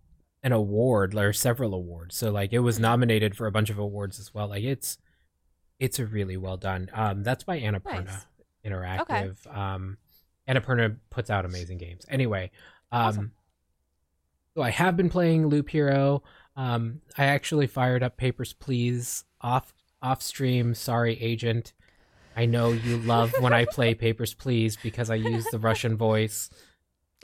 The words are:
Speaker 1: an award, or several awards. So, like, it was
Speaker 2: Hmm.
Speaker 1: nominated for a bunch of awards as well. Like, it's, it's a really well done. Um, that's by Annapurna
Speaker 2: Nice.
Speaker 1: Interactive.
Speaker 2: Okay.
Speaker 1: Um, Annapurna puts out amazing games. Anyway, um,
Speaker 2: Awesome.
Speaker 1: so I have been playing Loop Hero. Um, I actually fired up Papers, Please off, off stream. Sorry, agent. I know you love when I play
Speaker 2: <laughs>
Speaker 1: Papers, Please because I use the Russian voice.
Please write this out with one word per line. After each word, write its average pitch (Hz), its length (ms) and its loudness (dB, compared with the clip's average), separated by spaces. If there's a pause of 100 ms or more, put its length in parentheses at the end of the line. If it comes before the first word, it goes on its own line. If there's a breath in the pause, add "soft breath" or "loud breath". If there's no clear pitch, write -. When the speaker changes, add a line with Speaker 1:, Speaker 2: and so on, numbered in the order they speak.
(440)
Speaker 1:
an 131 80 2
award, 107 640 2
or 101 180 2
several 117 400 0
awards. 87 420 -10
So, 113 160 -2
like, 101 220 -2
it 120 60 4
was 120 180 4
Speaker 2:
Hmm. 113 60 2
Speaker 1:
nominated 113 520 4
for 113 120 -4
a 101 40 -2
bunch 107 200 2
of 104 80 -6
awards 101 400 -6
as 101 120 -18
well. 104 180 -6
Like, 101 140 -6
it's, 131 360 -6 (800)
it's 131 180 -2
a 123 80 -2
really 104 320 -4
well 92 200 -6
done. 92 360 -4
Um, 101 300 -2
that's 123 200 -2
by - 160 -4
Annapurna 104 460 -4
Speaker 2:
Nice. 98 200 -14 (380)
Speaker 1:
Interactive. 92 360 -6 (480)
Speaker 2:
Okay. - 20 -20
Speaker 1:
Um, 95 480 -8 (500 soft breath)
Annapurna 120 480 0 (140)
puts - 220 -6
out 98 120 0
amazing 90 360 -8
games. 87 280 -16
Anyway, 107 440 -2 (400 loud breath)
um, 120 160 0
Speaker 2:
Awesome. 104 240 -2 (1200)
Speaker 1:
so 160 80 -4
I 123 80 0
have 175 260 2
been 180 140 4
playing 165 380 4
Loop 147 240 2
Hero. 139 500 4 (340 loud breath)
Um, 120 460 -2 (160)
I 139 80 2
actually 143 400 2
fired 127 380 2
up 127 120 -4
Papers, 127 380 -4
Please 123 680 -2 (180)
off, 123 320 -2 (300)
off 131 180 -2
stream. 123 540 0
Sorry, 117 440 0
agent. 117 540 -2 (640 soft breath)
I 117 100 2
know 117 260 4
you 117 240 0
love 117 420 2
when 123 140 4
I 120 100 6
play 117 320 2
Speaker 2:
<laughs> - 0 -
Speaker 1:
Papers, 113 380 -2
Please 113 420 0
because 113 340 -6
I 113 60 0
use 113 360 0
the 120 60 -2
Russian 113 380 0
voice. 110 540 0 (760 soft breath)